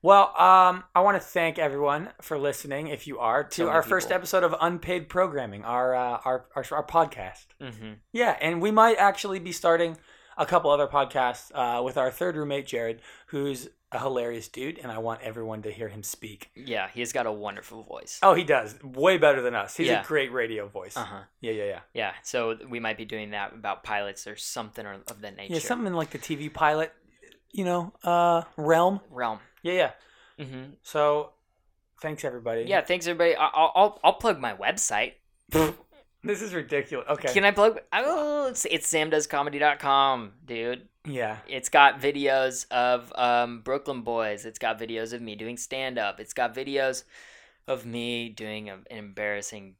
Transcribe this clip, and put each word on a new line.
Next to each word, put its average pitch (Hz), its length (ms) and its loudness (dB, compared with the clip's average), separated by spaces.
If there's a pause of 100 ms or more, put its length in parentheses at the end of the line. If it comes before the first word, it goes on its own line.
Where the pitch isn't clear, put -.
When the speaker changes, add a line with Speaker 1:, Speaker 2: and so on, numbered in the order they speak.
Speaker 1:
Well, 196 240 10 (140)
um, 185 440 8 (100)
I 180 60 6
wanna 196 180 4
thank 165 400 -2
everyone 147 520 0 (100)
for - 180 -8
listening, 143 500 -4
if 143 200 -10
you 131 100 -10
are, 120 240 2
to - 120 -10
Speaker 2:
So 170 100 -2
many 156 100 0
Speaker 1:
our 160 80 6
first 185 260 0
Speaker 2:
people. 180 100 0
Speaker 1:
episode 180 260 0
of 160 160 2
Unpaid 170 480 -2
Programming, 135 560 -2
our, 123 320 0
uh, 123 280 -2
our, 127 300 -2
our, 135 160 -6
our 151 160 -4
podcast. 143 600 -2 (140)
Speaker 2:
Mm-hmm. 110 340 -14 (180)
Speaker 1:
Yeah, 226 280 2
and 170 220 0
we 208 80 2
might 220 280 6
actually 196 420 2
be 175 100 -10
starting 165 460 2 (420)
a 151 80 0
couple 165 240 2
other 143 160 4
podcasts, 135 680 -2
uh, 120 280 0
with 127 140 -4
our 131 160 2
third 170 240 -4
roommate, 143 300 -4
Jared, 117 340 -6 (280)
who's 139 400 -6 (220)
a 123 80 -6
hilarious 120 480 -4
dude, 139 320 -10
and 123 140 -12
I 110 60 -8
want 113 240 -6
everyone 110 400 -10
to 107 100 -8
hear 110 160 -10
him 101 160 -14
speak. - 500 -14
Speaker 2:
Yeah, 113 380 -6
he 120 80 -10
has 120 120 -6
got 123 140 -2
a 110 60 -4
wonderful 104 500 -12
voice. - 400 -16
Speaker 1:
Oh, 190 120 8
he 175 100 2
does. 123 400 0
Way 143 340 2
better 143 240 6
than 123 140 -2
us. 101 200 -4
He's 165 120 0
Speaker 2:
Yeah. 110 140 2
Speaker 1:
a - 20 -10
great 135 260 -2
radio 113 380 -6
voice. 98 280 -14
Speaker 2:
Uh-huh. 101 260 -10 (180)
Speaker 1:
Yeah, 113 120 -6
yeah, 107 120 -4
yeah. 95 160 -6 (140)
Speaker 2:
Yeah, 104 180 -4 (100)
so 113 360 -4 (100)
we 120 100 -10
might 110 200 -6
be 110 80 -12
doing 107 240 -12
that 104 240 -8
about 104 280 -8
pilots 101 460 -6
or 107 80 -14
something 113 500 -10
or, 98 120 -14 (100)
of 104 140 -16
that 101 140 -14
nature. 98 180 -10
Speaker 1:
Yeah, 160 60 -2
something 240 260 -4
in, 185 80 -4
like, 160 160 -4
the - 80 -12
T - 180 -8
V 151 140 -10
pilot, 156 420 0 (580)
you 196 140 -4
know, 175 280 -2 (120)
uh, 170 380 4 (160)
realm. 170 420 4 (100)
Speaker 2:
Realm. 117 300 -4 (220)
Speaker 1:
Yeah, 175 100 -4
yeah. 180 180 2 (540)
Speaker 2:
Mm-hmm. 131 300 -14 (100)
Speaker 1:
So, 147 460 0 (680)
thanks, 151 240 -8
everybody. 123 440 -4
Speaker 2:
Yeah, 190 140 2
thanks, 180 260 -4
everybody. 170 260 2
I, 151 120 2
I'll, 160 280 4
I'll, 208 300 4
I'll 165 80 8
plug 202 260 0
my 120 160 -4
website. 107 600 -2 (1080)
Speaker 1:
This 202 180 -4
is 202 140 -10
ridiculous. 143 540 -4
Okay. 139 240 -2
Speaker 2:
Can 196 120 4
I 202 60 8
plug? 208 300 4 (120)
Oh, 294 560 0
it's, - 180 -4
it's 160 200 -2
sam 156 240 0
does 151 160 2
comedy 147 320 -4
dot 147 220 2
com, 135 540 2 (100)
dude. 120 420 -6 (180)
Speaker 1:
Yeah. 117 340 -6 (100)
Speaker 2:
It's 131 200 -8
got 139 320 8
videos 135 720 0
of, 123 460 0
um, 120 460 2
Brooklyn 135 400 -4
Boys. 110 420 -4
It's 113 160 -14
got 113 180 -2
videos 113 340 -8
of 120 80 -10
me 113 140 -10
doing 113 220 -10
stand-up. 123 640 -6
It's 107 120 -16
got 120 220 -2
videos 135 480 -2 (640)
of 127 200 -4
me 117 420 -6
doing 107 420 -12
a, 98 40 -14
an 95 160 -20
embarrassing 104 880 -8